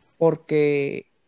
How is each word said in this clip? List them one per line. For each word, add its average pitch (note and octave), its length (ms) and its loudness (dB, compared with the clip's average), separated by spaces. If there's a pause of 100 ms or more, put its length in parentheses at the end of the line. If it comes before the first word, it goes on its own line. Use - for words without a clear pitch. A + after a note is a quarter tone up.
(180)
porque, D3+ 880 0 (220)